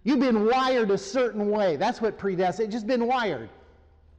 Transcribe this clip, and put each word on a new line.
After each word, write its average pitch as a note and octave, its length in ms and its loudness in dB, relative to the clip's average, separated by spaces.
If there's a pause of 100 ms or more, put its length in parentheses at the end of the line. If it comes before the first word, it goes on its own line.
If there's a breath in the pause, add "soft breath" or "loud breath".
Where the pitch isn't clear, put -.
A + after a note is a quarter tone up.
You've C#4 160 2
been A3+ 240 2
wired B3+ 460 2
a G3 60 2
certain G#3 520 -2
way. G3+ 260 2
That's G#3 240 -2
what G#3+ 180 -2
predestined, F#3+ 500 0
it's G3+ 60 -8
just A3 140 -6
been A#3+ 180 2
wired. G3+ 440 -2 (680)